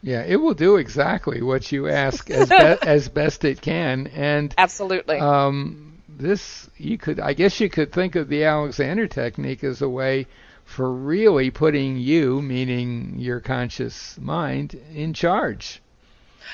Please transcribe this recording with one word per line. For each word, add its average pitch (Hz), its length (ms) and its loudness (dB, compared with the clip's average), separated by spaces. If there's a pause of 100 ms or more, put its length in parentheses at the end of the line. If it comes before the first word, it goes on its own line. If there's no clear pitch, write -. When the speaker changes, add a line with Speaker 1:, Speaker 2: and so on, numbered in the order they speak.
Speaker 1:
Yeah, 123 200 -4
it 175 160 0
will 311 140 2
do 175 240 6
exactly 143 640 0
what 131 300 -2
you 139 180 -2
ask 139 400 0
as - 200 4
Speaker 2:
<laughs> - 0 -
Speaker 1:
be-, 349 60 6
as 156 540 6
best 151 340 -2
it 135 180 0
can. 147 520 -2
And 147 460 -2
Speaker 2:
Absolutely. 185 580 0
Speaker 1:
um, 143 760 0 (140)
this, 156 720 -6
you 143 220 -6
could, - 200 -6
I 147 140 -2
guess 175 260 2
you 214 100 2
could 151 220 -2
think 180 240 0
of 151 140 -2
the 143 160 0
Alexander 151 640 0
Technique 131 560 -6
as 131 180 -4
a 139 80 -2
way 131 380 -2 (380)
for 131 260 -4
really 143 600 4
putting 139 460 2
you, 135 440 2
meaning 123 760 -4
your 123 220 -4
conscious 123 760 -6
mind, 139 600 -4 (160)
in 156 180 -6
charge. 170 680 -2 (720)